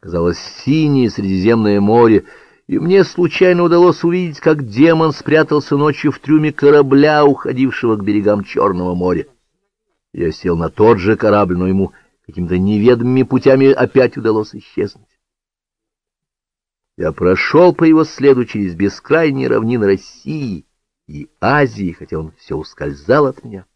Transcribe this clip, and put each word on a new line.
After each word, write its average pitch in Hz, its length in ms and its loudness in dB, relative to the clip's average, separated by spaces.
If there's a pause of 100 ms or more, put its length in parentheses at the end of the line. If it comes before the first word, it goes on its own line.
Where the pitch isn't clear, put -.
Казалось, 85 400 -4 (240)
синее 143 440 0
Средиземное 101 720 0
море, 110 440 4 (440)
и - 100 -4
мне 185 240 2
случайно 175 600 0
удалось 175 400 2
увидеть, 170 340 -4
как 156 260 0
демон 156 480 2
спрятался 151 640 -2
ночью 147 360 -2
в - 80 -12
трюме 151 320 0
корабля, 147 720 4
уходившего 127 720 0
к 104 80 -8
берегам 104 400 0
Чёрного 90 500 -2
моря. 87 320 -2 (880)
Я 82 180 -4
сел 85 260 -4
на 82 140 -4
тот 107 300 2
же 107 160 0
корабль, 101 400 0
но 90 100 -2
ему 95 260 -2 (320)
какими-то 87 340 -6
неведомыми 117 680 0
путями 135 480 2
опять 127 440 0
удалось 107 380 -4
исчезнуть. 104 540 -10 (1900)
Я 82 140 -6
прошёл 95 640 2
по - 80 -4
его 160 220 4
следу 131 400 0
через 98 320 -6
бескрайние 135 720 -2
равнины 113 380 -2
России 98 760 -6 (440)
и 73 200 -16 (120)
Азии, 113 500 -2
хотя 82 300 -12
он 80 180 -14
всё - 180 -12
ускользал 76 680 -4
от 131 160 -8
меня. 101 340 -16